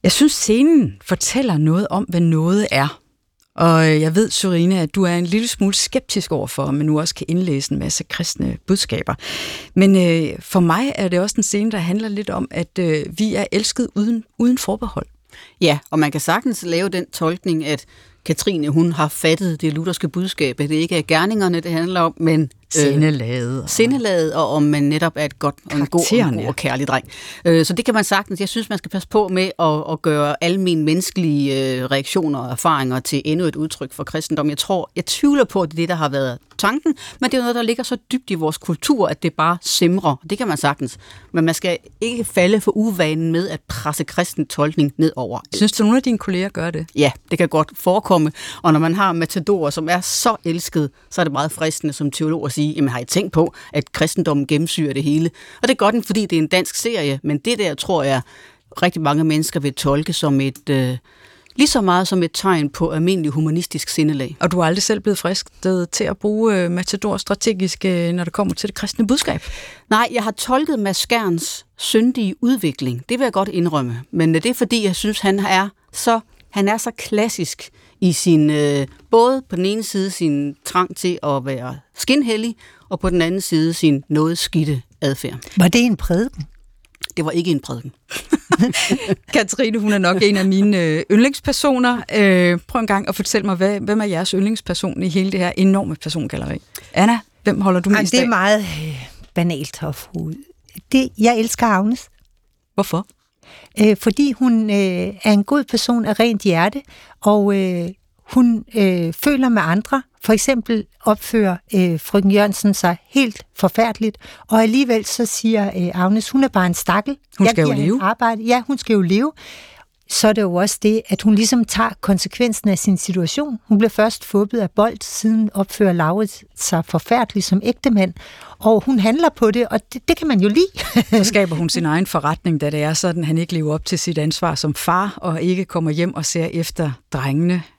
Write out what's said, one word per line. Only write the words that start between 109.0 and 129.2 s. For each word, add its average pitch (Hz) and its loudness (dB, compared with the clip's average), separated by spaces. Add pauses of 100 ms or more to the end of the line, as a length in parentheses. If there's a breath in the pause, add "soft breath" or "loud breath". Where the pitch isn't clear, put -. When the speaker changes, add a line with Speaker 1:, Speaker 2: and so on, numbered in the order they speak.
Speaker 3:
føler 262 2
med 214 4
andre. 214 0 (200)
For 220 4
eksempel 226 0 (200)
opfører, 208 2 (180)
øh, 180 2
frøken 196 2
Jørgensen 202 2
sig 175 0 (120)
helt 262 0 (100)
forfærdeligt, 220 0 (300 loud breath)
og 220 4
alligevel 226 2
så - -2
siger, 220 0 (100)
øh, 180 -2
Agnes, 208 0
"Hun 269 4
er 269 4
bare 185 2
en 175 2
stakkel. 208 -2 (200)
Speaker 1:
Hun 196 4
Speaker 3:
Jeg 226 6
Speaker 1:
skal 196 2
jo 151 4
Speaker 3:
giver 139 2
hende 143 0
Speaker 1:
leve." 247 0
Speaker 3:
arbejde. 226 0
Ja, 240 2
hun 277 -2
skal - -2
jo 202 4
leve. 208 2 (760 loud breath)
Så - 2
er 214 6
det 214 0
jo 185 0
også 196 0
det, 220 4
at - -2
hun 214 6
ligesom 226 4
tager 226 -2 (120)
konsekvensen 208 0
af 190 2
sin 190 2
situation. 208 -4 (100)
Hun 214 4
bliver 220 4
først - -2
fubbet 208 0
af 190 -2
Bolt, 220 0
siden 220 0
opfører 196 0
Laurits 175 -2 (120)
sig - -2
forfærdeligt 214 -2
som 190 0
ægtemand, 208 0 (460 loud breath)
og 214 4
hun 262 2
handler 262 2